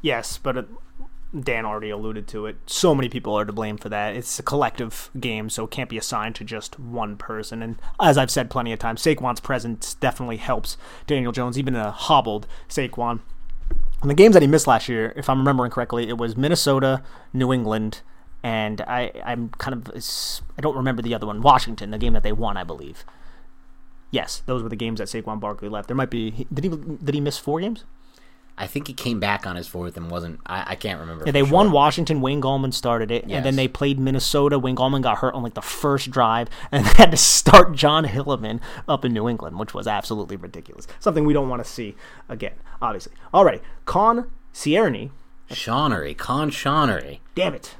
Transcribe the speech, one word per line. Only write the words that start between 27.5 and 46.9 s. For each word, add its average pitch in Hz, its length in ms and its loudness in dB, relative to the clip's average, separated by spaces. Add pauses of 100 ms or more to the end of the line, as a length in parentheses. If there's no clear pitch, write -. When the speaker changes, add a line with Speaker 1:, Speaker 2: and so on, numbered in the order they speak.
Speaker 1:
games? 214 240 -8 (720)
Speaker 2:
I 95 80 -8
think 147 200 -8
he 131 80 -12
came 117 260 -4
back 101 260 -2
on 90 100 -8
his 85 120 -10
fourth 87 300 -10
and 85 120 -10
wasn't, 85 360 -8
I, 92 220 -8
I 92 80 -6
can't 95 220 -8
remember 82 260 -12
Speaker 1:
Yeah, - 40 0
Speaker 2:
for 139 40 0
Speaker 1:
they 139 120 4
Speaker 2:
sure. 139 80 2
Speaker 1:
won 190 200 6
Washington, 147 500 2
Wayne 139 180 0
Gallman 135 320 0
started 113 380 -2
it, 117 140 -2
and - 80 -8 (120)
then 135 80 0
Speaker 2:
Yes. 135 40 0
Speaker 1:
they 131 120 0
played 139 300 -2
Minnesota. 139 600 2
Wayne 127 180 -2
Gallman 131 260 0
got 120 160 0
hurt 127 160 -2
on, 127 80 -6
like, 117 120 -6
the 110 60 -8
first 139 500 -2
drive, 117 380 2 (240)
and 113 140 2
<laughs> - 0 -
they - 80 10
had - 160 12
to 151 80 2
start - 560 10
John 151 320 4
Hilliman 117 540 -2 (280)
up 139 160 0
in 123 80 0
New 113 160 0
England, 87 300 -6
which 107 160 -8
was 98 120 -6
absolutely 104 500 -4
ridiculous. 87 500 -16 (140)
Something 156 260 2
we 147 80 6
don't 139 160 2
wanna 120 140 -6
see 104 320 -10 (340)
again, 107 240 -8 (260)
obviously. 110 320 -6 (220)
All 190 100 8
right, 107 160 4 (240)
Con 233 460 0 (240)
Cierny. 160 560 0 (400)
Speaker 2:
Shawnery, 113 640 -2
Con 147 360 -4
Shawnery. 117 720 -2 (140)